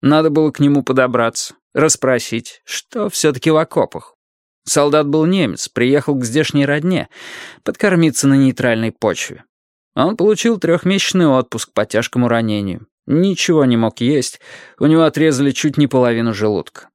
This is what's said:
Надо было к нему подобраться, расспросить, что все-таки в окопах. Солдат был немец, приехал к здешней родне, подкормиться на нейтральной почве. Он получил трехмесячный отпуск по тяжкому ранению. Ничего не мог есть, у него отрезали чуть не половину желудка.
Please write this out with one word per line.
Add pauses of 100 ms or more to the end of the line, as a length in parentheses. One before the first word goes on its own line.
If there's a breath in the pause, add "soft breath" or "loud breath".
Надо
было
к
нему
подобраться, (180)
расспросить,
что
все-таки
в
окопах. (480)
Солдат
был
немец,
приехал
к
здешней
родне, (560 loud breath)
подкормиться
на
нейтральной
почве. (500)
Он
получил
трехмесячный
отпуск
по
тяжкому
ранению. (200)
Ничего
не
мог
есть, (400 loud breath)
у
него
отрезали
чуть
не
половину
желудка.